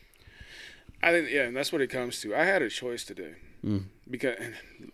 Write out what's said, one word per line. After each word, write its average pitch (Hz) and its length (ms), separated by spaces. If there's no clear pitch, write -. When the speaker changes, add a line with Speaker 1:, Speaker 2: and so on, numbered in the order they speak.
Speaker 1:
I 170 100
think, 165 200
yeah, 139 140
and 120 120
that's 139 140
what 156 100
it 127 60
comes 123 340
to. 104 140
I 151 80
had 190 180
a 113 80
choice 120 340
today. 90 320
Speaker 2:
Mm. 98 200
Speaker 1:
Because 123 280